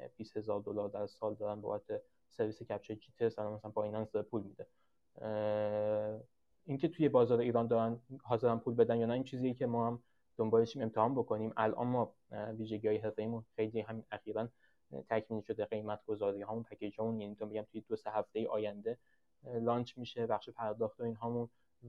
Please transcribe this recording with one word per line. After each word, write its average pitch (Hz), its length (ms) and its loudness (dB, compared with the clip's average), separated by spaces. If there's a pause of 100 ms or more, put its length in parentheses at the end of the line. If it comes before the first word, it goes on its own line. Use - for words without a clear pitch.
(180)
بیست 110 200 -12
هزار 107 240 -2
دلار 104 280 -4
در 101 180 -6
سال 107 260 -4
دارن 104 280 -4
بابت 104 400 -4 (280)
سرویس 110 340 -2
کپچر 107 320 -6
جی - 240 -16
تست، 113 200 2
الان 107 140 -4
مثلاً 107 180 -10
بایننس 107 400 -2
داره 104 140 0
پول 113 180 -2
می‌ده. - 220 -14 (560)
اه، 107 1000 0 (460)
اینکه 139 220 0
توی 160 220 2
بازار 120 300 8
ایران 120 280 4
دارن 117 320 4 (240)
حاضرن 117 340 4
پول 120 160 -2
بدن 117 240 6
یا 113 80 4
نه، 117 80 2
این 127 100 0
چیزیه 127 300 -2
که 127 120 -2
ما 117 220 2
هم 120 160 -4 (340)
دنبالشیم 113 440 4
امتحان 113 340 4
بکنیم. 113 420 0
الان 110 300 2
ما، 123 260 2 (180)
اه، 110 200 -6
ویژگی‌های 110 460 0
حرفه‌ایمون 110 480 -4 (100)
خیلی 110 260 -2
همین 113 300 -10
اخیراً 107 360 -4 (640)
تکمیل 110 320 -2
شده، 104 240 -4
قیمت 107 400 -4
گذاری 101 360 -2
هامون، 110 220 -6
پکیج 104 360 -8
هامون، 110 220 -2
یعنی 104 140 -8
تو 107 100 -8
می‌گم 107 260 -6
توی 110 100 -10
دو 110 140 -4
سه - 140 -6
هفتهٔ 107 380 -2
آینده، 107 500 -4 (480)
اه، 123 140 -6
لانچ 120 380 0
می‌شه 120 300 -4
بخش 113 220 -2
پرداخت 110 500 -4
و 123 40 -4
اینهامون 117 460 -4 (400)